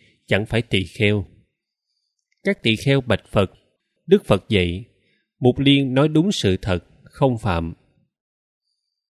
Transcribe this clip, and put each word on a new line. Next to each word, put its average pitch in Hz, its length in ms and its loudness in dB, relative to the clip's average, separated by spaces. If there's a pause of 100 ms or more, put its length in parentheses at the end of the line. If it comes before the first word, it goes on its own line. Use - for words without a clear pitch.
(260)
chẳng 104 200 0
phải 113 160 -2
tỳ 95 220 -4
kheo." 104 420 -2 (1160)
Các 202 180 -4
tỳ 110 140 0
kheo 139 240 0
bạch 117 260 -2
Phật. 98 260 -2 (540)
Đức 196 180 2
Phật - 240 -2
dạy, 92 360 -2 (560)
Mục 127 180 2
Liên 139 360 2
nói 143 140 2
đúng 160 240 0
sự 95 240 0
thật, 92 280 -4 (200)
không 127 340 -2
phạm. 85 360 -4 (1400)